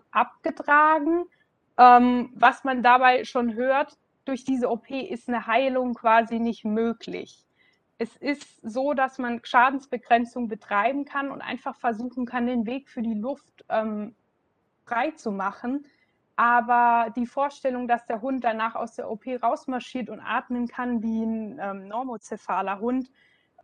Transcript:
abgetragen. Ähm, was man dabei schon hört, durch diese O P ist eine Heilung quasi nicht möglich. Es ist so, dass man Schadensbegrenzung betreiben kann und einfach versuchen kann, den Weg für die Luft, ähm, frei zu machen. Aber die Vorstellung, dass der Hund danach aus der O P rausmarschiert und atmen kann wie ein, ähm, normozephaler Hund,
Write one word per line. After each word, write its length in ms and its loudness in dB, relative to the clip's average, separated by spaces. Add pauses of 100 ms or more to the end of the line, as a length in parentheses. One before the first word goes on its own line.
(120)
abgetragen. 1120 2 (520)
Ähm, 580 8
was 280 2
man 200 -2
dabei 420 6
schon 300 -2
hört, 420 0 (260)
durch 220 -6
diese 240 -2
O 80 -2
P 240 -8
ist 260 -10
eine 200 -4
Heilung 460 0
quasi 460 2
nicht 240 -4
möglich. 840 -6 (520)
Es 200 -8
ist 280 -6 (160)
so, 320 -4
dass 240 -2
man 260 -6
Schadensbegrenzung 1040 0
betreiben 580 -2
kann 260 -6
und 100 -12
einfach 340 -10
versuchen 500 -4
kann, 200 -2
den 200 -2
Weg 220 -8
für 140 -10
die 140 -4
Luft, 520 -10
ähm, 480 -4 (680)
frei 260 -2
zu 200 -8
machen. 540 -6 (500)
Aber 840 2
die 80 -2
Vorstellung, 640 -4
dass 160 0
der 160 -4
Hund 240 -4
danach 300 -2
aus 200 -8
der 140 -8
O 80 -8
P 180 -8
rausmarschiert 720 -4
und 120 -14
atmen 460 -4
kann 360 -4
wie 200 -2
ein, 380 -6
ähm, 280 -8
normozephaler 920 -6
Hund, 320 -4 (520)